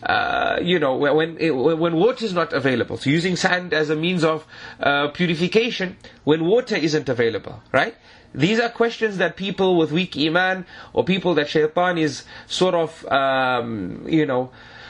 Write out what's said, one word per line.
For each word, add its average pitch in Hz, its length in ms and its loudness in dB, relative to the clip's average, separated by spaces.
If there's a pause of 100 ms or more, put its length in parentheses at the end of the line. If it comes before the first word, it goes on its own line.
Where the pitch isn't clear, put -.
uh, - 580 0
you 175 180 2
know, 135 180 0
when, 156 400 2
when, 156 420 2
when 165 160 0
water 226 300 2
is 190 80 -4
not 170 180 0
available. 123 460 0
So 131 120 -2
using 170 280 2
sand 180 360 0
as 151 160 0
a 160 60 2
means 170 280 0
of, 160 220 0 (360)
uh, 143 280 2
purification 180 880 0 (300)
when 160 180 2
water 226 320 2
isn't 147 320 0
available, 113 540 -2 (100)
right? - 240 2 (400)
These 185 240 2
are 233 100 0
questions 226 480 -2
that 175 200 0
people 185 400 0
with 156 160 2
weak 180 240 -2
iman 180 480 0 (260)
or - 140 0
people 185 300 0
that 147 120 0
shaitan 170 500 0
is 151 280 -2 (220)
sort 180 280 0
of, 165 320 -4
um, 123 1000 0
you 156 160 2
know, 127 260 -2 (380)